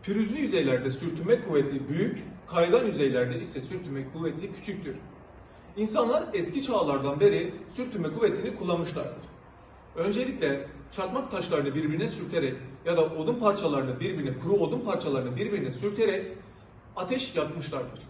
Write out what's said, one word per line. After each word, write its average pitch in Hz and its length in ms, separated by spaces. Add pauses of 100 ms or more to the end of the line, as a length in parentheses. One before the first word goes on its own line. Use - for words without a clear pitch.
Pürüzlü 208 360
yüzeylerde 135 520
sürtünme 170 540
kuvveti 139 440
büyük, 180 360 (220)
kaygan 175 380
yüzeylerde 131 560
ise - 200
sürtünme 139 520
kuvveti 160 400
küçüktür. 165 440 (800)
İnsanlar 233 560
eski - 300
çağlardan 147 580
beri 190 340 (160)
sürtünme 214 420
kuvvetini - 440
kullanmışlardır. 170 680 (720)
Öncelikle 170 720 (220)
çakmak 202 400
taşlarını 147 440
birbirine 156 340
sürterek 156 460 (300)
ya 170 120
da 160 80
odun 160 300
parçalarını 160 680
birbirine, 156 380
kuru 175 140
odun 202 280
parçalarını 131 560
birbirine 190 340
sürterek 202 560 (680)
ateş 185 400
yakmışlardır. 151 720